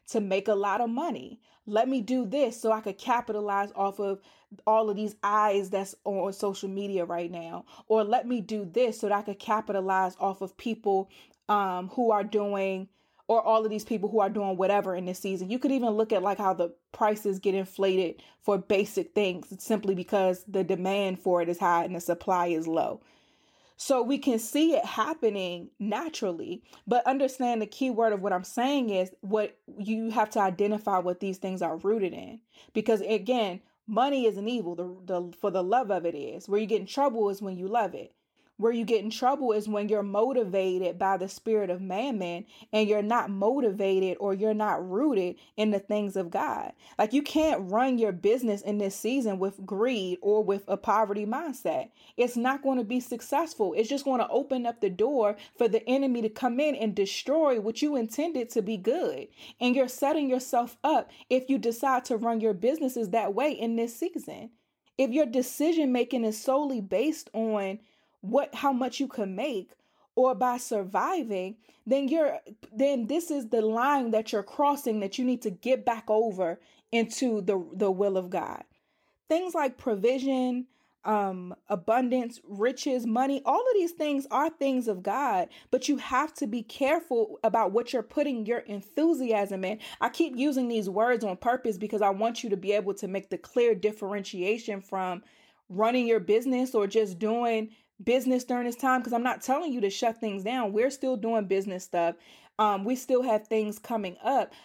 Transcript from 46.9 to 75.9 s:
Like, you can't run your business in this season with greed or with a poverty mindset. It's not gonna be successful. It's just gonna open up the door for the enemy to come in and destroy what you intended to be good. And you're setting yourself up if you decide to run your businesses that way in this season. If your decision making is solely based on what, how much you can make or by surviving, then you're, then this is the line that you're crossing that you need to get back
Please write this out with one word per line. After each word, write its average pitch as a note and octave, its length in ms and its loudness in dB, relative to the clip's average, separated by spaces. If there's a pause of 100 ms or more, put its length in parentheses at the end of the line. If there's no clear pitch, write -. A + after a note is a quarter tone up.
Like, G#3+ 160 2
you C4+ 80 4
can't C#4+ 480 0
run B3 300 2
your A3 140 2
business G3+ 500 2
in G#3 160 -2
this G3 160 -2
season A3 460 -2
with G3 260 -4
greed G3 560 0
or G#3+ 220 4
with G3 240 0
a G3 80 0
poverty G#3 500 0
mindset. A#3+ 640 -4 (260)
It's A#3+ 200 0
not C4 260 0
gonna B3+ 220 2
be B3 160 -2
successful. B3 720 -2
It's A3 160 2
just C#4 160 -2
gonna B3+ 260 0
open B3+ 360 0
up A#3 140 -4
the G#3 80 2
door G#3 480 2 (220)
for A#3+ 80 4
the A3 220 2
enemy B3+ 340 2
to A3 60 0
come A#3+ 320 -2
in D4 160 2
and G#3+ 180 -2
destroy C4 640 2
what A3 220 -4
you D4 140 0
intended B3 540 -2
to A3+ 120 0
be A3 140 -2
good. F#3+ 500 -2 (320)
And B3 160 2
you're B3+ 140 4
setting C#4+ 420 0
yourself B3+ 540 -2
up C#4 260 2 (180)
if B3+ 220 0
you C4+ 80 2
decide B3 460 0
to A#3+ 120 -2
run A3+ 240 -2
your G#3+ 140 2
businesses B3 560 0
that G3+ 240 2
way C4+ 160 2
in A#3 240 -2
this A#3 220 -2
season. C#4 540 -8 (460)
If C4 140 2
your D4 160 4
decision C#4+ 640 2
making A#3+ 340 2
is G#3+ 160 -2
solely C4+ 400 0
based A3 540 -2
on G#3+ 460 -2 (400)
what, C4+ 340 0
how C#4 180 0
much B3+ 280 -2
you C#4 60 0
can F#3+ 300 -6
make C4 360 -4 (420)
or B3+ 200 4
by B3 220 0
surviving, G#3 1000 -2 (280)
then C4+ 240 0
you're, D4 300 2 (360)
then B3+ 320 2
this D#4+ 240 -2
is C4+ 200 -4
the A#3 100 2
line A#3 520 2
that A3+ 200 0
you're G#3 100 0
crossing C#4+ 580 0
that G3 180 -4
you B3 80 0
need B3 160 0
to G#3+ 80 -2
get B3 340 -2
back A3+ 240 0